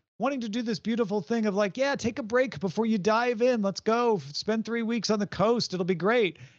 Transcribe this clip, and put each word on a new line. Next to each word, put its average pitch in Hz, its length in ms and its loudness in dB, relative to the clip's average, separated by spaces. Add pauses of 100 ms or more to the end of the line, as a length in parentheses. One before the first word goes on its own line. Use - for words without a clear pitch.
(200)
wanting 262 220 -2
to 226 80 -6
do 233 120 -2
this 220 180 -2
beautiful 214 420 -2
thing 226 240 -2
of, 196 100 0
like, 208 220 0
"Yeah, 269 180 0
take - 240 -4
a 262 40 -4
break 233 360 0
before 196 260 -2
you 220 120 2
dive 220 440 2
in. 247 200 4
Let's 196 180 -2
go 226 380 2
f-, 143 180 -8
spend 220 300 -2
three 233 180 -2
weeks 220 260 -2
on 214 100 2
the 202 80 -2
coast. 214 460 0
It'll 180 120 -2
be 180 100 0
great." 196 420 0 (220)